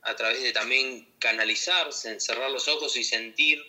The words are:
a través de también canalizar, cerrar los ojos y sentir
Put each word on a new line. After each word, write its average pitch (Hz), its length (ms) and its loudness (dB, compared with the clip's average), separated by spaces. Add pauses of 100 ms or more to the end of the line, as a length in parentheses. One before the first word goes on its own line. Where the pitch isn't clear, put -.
a 113 140 -4
través 113 260 0
de 120 100 0
también 123 540 0 (120)
canalizar, 135 720 2
cerrar 113 580 -4
los 131 180 -2
ojos 151 280 0
y 117 80 -2
sentir 123 640 0